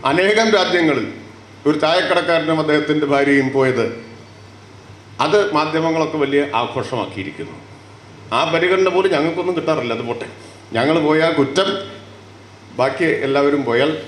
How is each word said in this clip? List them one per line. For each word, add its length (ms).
അനേകം 400
രാജ്യങ്ങളിൽ 560
ഒരു 180
ചായക്കടക്കാരനും 800
അദ്ദേഹത്തിൻ്റെ 420
ഭാര്യയും 500
പോയത്, 300
അത് 180
മാധ്യമങ്ങളൊക്കെ 680
വലിയ 180
ആഘോഷമാക്കിയിരിക്കുന്നു. 1000
ആ 180
പരിഗണന 360
പോലും 280
ഞങ്ങൾക്കൊന്നും 400
കിട്ടാറില്ല. 380
അത് 160
പോട്ടെ, 180
ഞങ്ങൾ 260
പോയാൽ 320
കുറ്റം, 300
ബാക്കി 260
എല്ലാവരും 600
പോയാൽ 260